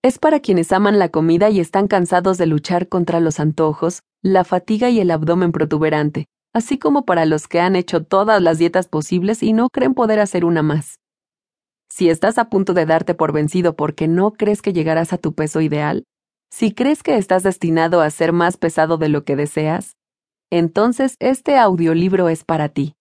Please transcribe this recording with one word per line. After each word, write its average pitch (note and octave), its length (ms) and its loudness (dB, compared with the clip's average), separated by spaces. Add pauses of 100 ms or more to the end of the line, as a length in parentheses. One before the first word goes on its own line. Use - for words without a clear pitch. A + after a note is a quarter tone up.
Es B3+ 160 0
para D#4 220 2
quienes F3 300 0
aman G3+ 280 2
la F3 100 2
comida E3 400 2
y G3+ 100 2
están G3 280 0
cansados F3+ 500 0
de F3+ 80 0
luchar E3+ 440 -2
contra E3+ 300 -2
los D#3+ 200 -2
antojos, D#3 640 -2 (200)
la F#3+ 220 2
fatiga G#3+ 480 0
y A3+ 80 2
el F3+ 100 2
abdomen E3+ 420 0
protuberante, D#3 760 -2 (260)
así A#3 240 -2
como C#4+ 280 0
para E3 200 0
los D#3 220 -2
que E3+ 120 -2
han F#3 160 2
hecho F3 280 -2
todas G#3 360 2
las E3 200 2
dietas F3 280 0
posibles F3+ 540 -4
y A3 120 0
no A#3 160 0
creen B3+ 260 -2
poder A3 240 0
hacer F3+ 260 0
una E3 160 2
más. D3+ 380 -4 (920)
Si F3 200 0
estás F#3+ 280 0
a A#3 120 -2
punto F#3+ 260 -2
de E3 100 2
darte D#3+ 300 0
por D#3 160 -2
vencido D#3 440 0
porque D3+ 320 -4
no F#3+ 260 0
crees G#3 280 -2
que G3+ 120 -4
llegarás D#3+ 400 -2
a F3+ 40 -4
tu D3+ 160 -6
peso D#3 280 -4
ideal, D3+ 420 -2 (480)
si A3 220 -2
crees C#4 280 -2
que - 160 0
estás F#3 240 0
destinado E3 600 0
a D3+ 100 2
ser E3 220 0
más E3+ 240 0
pesado D#3+ 420 -2
de D#3 100 0
lo D3 140 -2
que C#3+ 120 -2
deseas, D#3 600 -4 (560)
entonces G3+ 680 0
este C4+ 380 0
audiolibro F3+ 720 2
es D#3+ 140 -4
para D3+ 260 -2
ti. C#3 320 -6